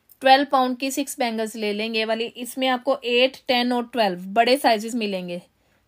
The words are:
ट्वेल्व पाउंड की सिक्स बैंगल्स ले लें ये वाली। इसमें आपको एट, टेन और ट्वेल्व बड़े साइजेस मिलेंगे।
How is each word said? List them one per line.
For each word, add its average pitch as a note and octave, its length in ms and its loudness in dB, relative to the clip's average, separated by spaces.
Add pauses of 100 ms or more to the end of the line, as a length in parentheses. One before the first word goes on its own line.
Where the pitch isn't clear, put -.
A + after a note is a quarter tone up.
(220)
ट्वेल्व C4+ 300 6
पाउंड B3+ 260 2
की C4+ 120 -4
सिक्स C#4 280 -6
बैंगल्स A3+ 380 -4
ले G#3 160 -4
लें G#3 160 -4
ये A3 160 -2
वाली। A3+ 220 -2
इसमें B3 420 -6
आपको B3+ 280 0
एट, B3 400 0 (120)
टेन B3 240 2
और A#3+ 200 -2
ट्वेल्व G3 280 0 (140)
बड़े A#3 220 4
साइजेस A3+ 380 0
मिलेंगे। F#3 460 -6 (480)